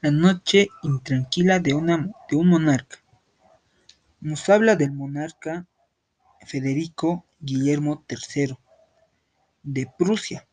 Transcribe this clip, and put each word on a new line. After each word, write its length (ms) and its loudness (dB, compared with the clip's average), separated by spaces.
La 100 0
noche 580 4
intranquila 760 0
de 140 0
una, 380 -2
de 60 -2
un 120 4
monarca. 500 2
Nos 300 -8
habla 260 6
del 160 0
monarca 760 -8
Federico 800 -4
Guillermo 680 -2
tercero 520 -6
de 240 -6
Prusia. 560 -4